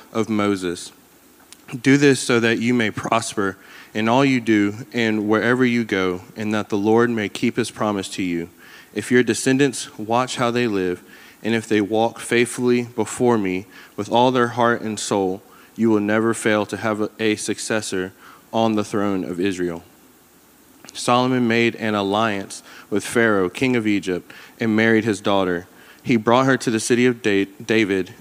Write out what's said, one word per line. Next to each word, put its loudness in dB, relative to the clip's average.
of -2
Moses. -2
Do 4
this 4
so 0
that 2
you 0
may 0
prosper -4
in -2
all 4
you 2
do 2
and 0
wherever 2
you 0
go, -2
and -4
that -4
the 0
Lord 4
may -4
keep -4
his -4
promise -4
to -8
you. -4
If -6
your 6
descendants 0
watch -2
how 0
they 0
live, -2
and 0
if -2
they 2
walk -2
faithfully 0
before 0
me -2
with -8
all 4
their 2
heart 0
and -6
soul, -2
you 2
will 4
never 0
fail 0
to -8
have -2
a, -4
a 0
successor -4
on 2
the 0
throne -2
of -8
Israel." -4
Solomon 2
made 2
an -4
alliance -2
with -2
Pharaoh, 2
king 0
of -2
Egypt, -2
and 0
married 4
his -2
daughter. 0
He 0
brought 4
her 4
to -4
the 0
city 2
of 2
Da-, 2
David 0